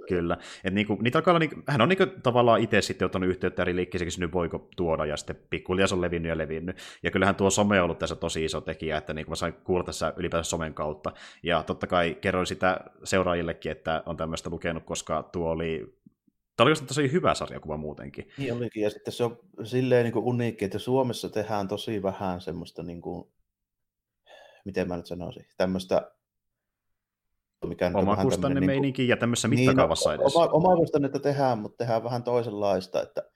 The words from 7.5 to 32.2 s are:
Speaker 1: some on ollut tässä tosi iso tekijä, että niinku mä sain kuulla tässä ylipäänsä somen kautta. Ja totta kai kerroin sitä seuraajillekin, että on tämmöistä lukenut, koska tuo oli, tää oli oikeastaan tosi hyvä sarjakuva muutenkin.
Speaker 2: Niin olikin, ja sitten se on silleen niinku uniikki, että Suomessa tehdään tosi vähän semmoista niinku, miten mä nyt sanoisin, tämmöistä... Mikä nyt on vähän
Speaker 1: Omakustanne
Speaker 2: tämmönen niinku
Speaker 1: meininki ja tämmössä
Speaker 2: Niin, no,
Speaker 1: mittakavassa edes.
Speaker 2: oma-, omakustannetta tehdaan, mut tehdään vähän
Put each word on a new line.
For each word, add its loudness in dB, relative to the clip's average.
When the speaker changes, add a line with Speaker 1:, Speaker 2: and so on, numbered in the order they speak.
Speaker 1:
some 4
on 4
ollut -2
tässä -4
tosi -4
iso -4
tekijä, -6
että -6
niinku -10
mä -4
sain -4
kuulla 2
tässä -4
ylipäänsä -2
somen -4
kautta. -6
Ja 2
totta -6
kai 2
kerroin 0
sitä 0
seuraajillekin, 0
että -4
on -6
tämmöistä -6
lukenut, -6
koska -6
tuo -2
oli, -4
tää 6
oli 8
oikeastaan 0
tosi 0
hyvä 2
sarjakuva -6
muutenkin. -10
Speaker 2:
Niin -4
olikin, -4
ja 2
sitten -10
se -2
on -4
silleen 4
niinku 0
uniikki, 0
että -4
Suomessa 0
tehdään -2
tosi -4
vähän -2
semmoista -10
niinku, -10
miten 0
mä -4
nyt -8
sanoisin, -10
tämmöistä... 0
Mikä 0
nyt 0
on 4
vähän 2
Speaker 1:
Omakustanne 2
Speaker 2:
tämmönen 0
niinku 4
Speaker 1:
meininki 0
ja 6
tämmössä 0
Speaker 2:
Niin, 4
no, 8
Speaker 1:
mittakavassa 2
edes. 2
Speaker 2:
oma-, 6
omakustannetta 4
tehdaan, 2
mut -10
tehdään 0
vähän -4